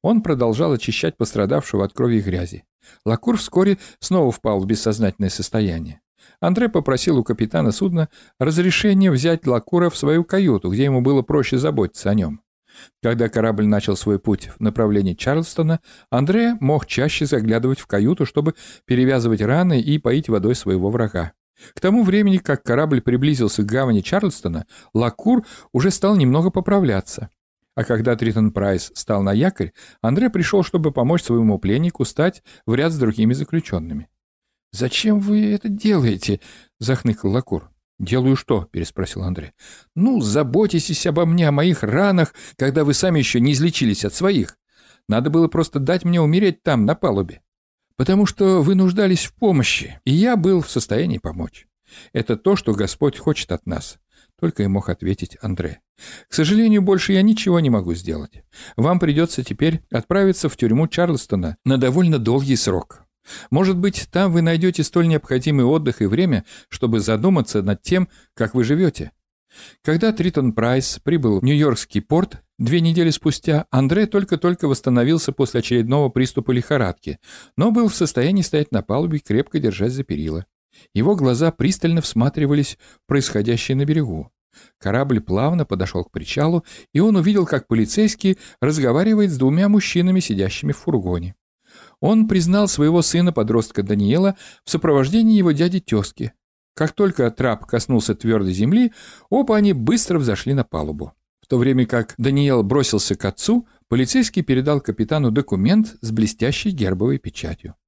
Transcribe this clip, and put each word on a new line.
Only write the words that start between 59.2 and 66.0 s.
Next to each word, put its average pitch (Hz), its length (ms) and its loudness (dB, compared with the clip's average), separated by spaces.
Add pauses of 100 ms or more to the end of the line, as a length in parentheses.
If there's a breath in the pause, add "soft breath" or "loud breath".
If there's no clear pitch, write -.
теперь 160 460 -2
отправиться 180 580 0
в - 80 -6
тюрьму 123 320 2
Чарльстона 104 760 -2
на 135 100 2
довольно 143 420 2
долгий 127 380 0
срок. - 480 -4 (460 loud breath)
Может 185 260 2
быть, 190 340 -2
там 185 220 0
вы 170 100 2
найдете 165 400 0
столь 170 260 2
необходимый 139 560 0
отдых 143 380 0